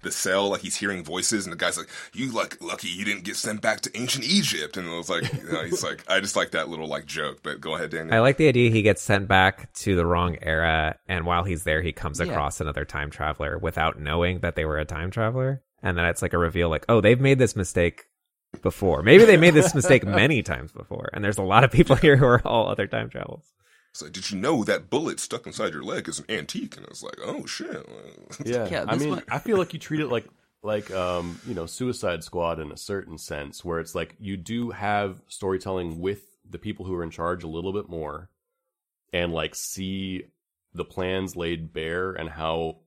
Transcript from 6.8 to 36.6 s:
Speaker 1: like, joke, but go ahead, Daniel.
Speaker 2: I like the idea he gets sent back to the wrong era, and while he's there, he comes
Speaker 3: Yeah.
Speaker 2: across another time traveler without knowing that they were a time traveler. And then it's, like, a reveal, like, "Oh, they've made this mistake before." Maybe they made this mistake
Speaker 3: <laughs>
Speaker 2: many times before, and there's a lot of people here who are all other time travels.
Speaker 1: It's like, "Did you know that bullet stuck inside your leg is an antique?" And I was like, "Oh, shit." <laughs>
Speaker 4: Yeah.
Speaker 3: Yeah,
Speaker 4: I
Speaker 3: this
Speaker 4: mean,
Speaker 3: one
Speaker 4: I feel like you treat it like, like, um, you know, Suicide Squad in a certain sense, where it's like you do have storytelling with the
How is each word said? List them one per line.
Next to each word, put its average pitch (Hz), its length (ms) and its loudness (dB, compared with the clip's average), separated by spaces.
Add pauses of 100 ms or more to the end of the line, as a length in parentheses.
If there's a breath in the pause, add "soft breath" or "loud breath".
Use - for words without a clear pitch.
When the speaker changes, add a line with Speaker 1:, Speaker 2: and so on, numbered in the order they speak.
Speaker 1:
like, 73 180 -6
joke, 73 360 -6
but 71 180 -8
go 78 140 -6
ahead, 80 160 -6
Daniel. 82 240 -4
Speaker 2:
I 113 60 6
like 131 160 4
the 156 120 4
idea 120 220 4
he 110 120 2
gets 101 200 4
sent 101 260 0
back 95 460 4
to 98 220 -2
the 85 100 2
wrong 87 360 2
era, 80 540 0 (120)
and 87 180 -2
while 87 180 2
he's 87 200 -4
there, 78 180 0
he 82 100 -4
comes 78 280 -8
Speaker 3:
Yeah. 87 60 0
Speaker 2:
across 78 340 -4
another 73 240 -4
time 73 260 -8
traveler 76 480 -4
without 80 420 -2
knowing 85 400 0
that 85 160 -4
they 80 80 0
were 78 140 -2
a 76 60 -2
time 80 260 -8
traveler. 127 520 -2 (200)
And 92 140 -2
then 85 100 0
it's, 85 160 0
like, 90 100 -2
a 90 60 2
reveal, 85 300 2
like, 78 200 -2
"Oh, 113 120 6
they've 113 200 8
made 135 180 6
this 120 180 4
mistake 87 480 0 (580)
before." 85 400 0
Maybe 160 220 12
they 214 120 10
made 165 180 8
this 147 200 8
mistake 131 300 6
Speaker 3:
<laughs> - 20 -4
Speaker 2:
many 104 360 2
times - 300 -6
before, - 400 -10
and 104 120 -6
there's 101 140 0
a 101 40 -2
lot 101 220 6
of 127 60 4
people 139 260 6
here 147 200 8
who 127 100 6
are 120 200 6
all 113 220 2
other 104 180 -2
time 113 220 -4
travels. - 360 -12 (480)
Speaker 1:
It's - 100 -16
like, 78 100 -14
"Did 92 180 -8
you 101 80 -4
know 127 260 2
that 90 240 0
bullet 135 300 -2
stuck - 300 -8
inside 92 240 -4
your 71 100 -10
leg - 260 -6
is 80 120 -10
an - 80 -16
antique?" - 480 -8
And - 100 -20
I - 40 -18
was - 120 -16
like, - 220 -14
"Oh, 285 220 -8
shit." - 380 -10 (320)
<laughs> - 280 -16
Speaker 4:
Yeah. 117 260 -2
Speaker 3:
Yeah, 87 160 -4
Speaker 4:
I 110 80 -2
Speaker 3:
this 127 80 0
Speaker 4:
mean, 151 140 -2
Speaker 3:
one - 120 -10
Speaker 4:
I 123 120 -4
feel 214 180 0
like 175 140 -2
you 151 80 -10
treat 151 200 -6
it 151 80 -2
like, 117 180 -2 (360)
like, 104 300 -4
um, 90 520 -2
you 123 100 -8
know, 82 120 -6
Suicide 101 560 -4
Squad 85 380 -4
in 73 100 -8
a - 60 -16
certain 92 420 -8
sense, 73 460 -10
where 85 160 -4
it's 82 160 -10
like 85 240 -6
you 101 160 -8
do 113 340 -6
have 101 560 -2
storytelling 92 720 -4
with 95 240 -4 (260)
the 90 120 -16